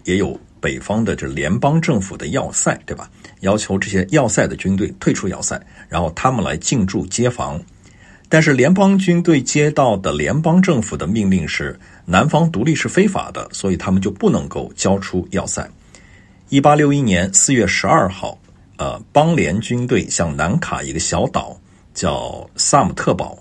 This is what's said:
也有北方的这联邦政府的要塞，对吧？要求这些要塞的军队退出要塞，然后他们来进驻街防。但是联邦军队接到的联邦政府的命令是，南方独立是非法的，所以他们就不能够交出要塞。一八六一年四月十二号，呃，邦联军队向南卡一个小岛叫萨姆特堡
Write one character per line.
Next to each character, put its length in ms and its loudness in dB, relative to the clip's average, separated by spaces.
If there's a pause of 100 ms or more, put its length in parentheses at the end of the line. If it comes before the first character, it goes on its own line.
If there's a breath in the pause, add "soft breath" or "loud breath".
也 120 0
有 200 -2 (220)
北 220 -4
方 240 -2
的 100 -2
这 120 -8
联 340 -2
邦 200 4
政 200 0
府 160 -10
的 120 -10
要 220 -4
塞， 260 -2 (100)
对 100 -8
吧？ 120 -16 (320 loud breath)
要 180 0
求 200 -2
这 120 -2
些 200 0
要 160 4
塞 220 0
的 80 -8
军 180 0
队 240 -2
退 140 0
出 160 -2
要 140 -8
塞， 180 -6 (280 loud breath)
然 120 -2
后 160 -2
他 160 2
们 100 -2
来 140 -4
进 300 0
驻 200 -4
街 220 -2
防。 320 -6 (680 soft breath)
但 140 4
是 100 2
联 200 4
邦 240 6
军 260 2
队 200 4
接 280 0
到 260 2
的 160 -2
联 280 0
邦 220 4
政 180 2
府 160 -6
的 100 -4
命 240 0
令 160 2
是， 320 -6 (280 loud breath)
南 200 2
方 240 4
独 140 -2
立 100 2
是 140 -2
非 180 4
法 260 -2
的， 200 -10
所 180 -4
以 60 2
他 140 -4
们 100 4
就 100 -2
不 200 0
能 180 0
够 260 -8
交 240 0
出 340 -4
要 140 -4
塞。 220 -8 (800 soft breath)
一 120 4
八 140 6
六 180 4
一 100 2
年 320 2
四 180 2
月 140 4
十 200 -2
二 220 4
号， 280 -8 (400)
呃， 220 -6 (140)
邦 240 4
联 240 0
军 260 -4
队 220 0
向 260 -2
南 240 0
卡 240 -4
一 100 -8
个 60 -6
小 300 -2
岛 280 -6 (380 soft breath)
叫 640 -6
萨 260 2
姆 120 -2
特 200 -2
堡 260 -6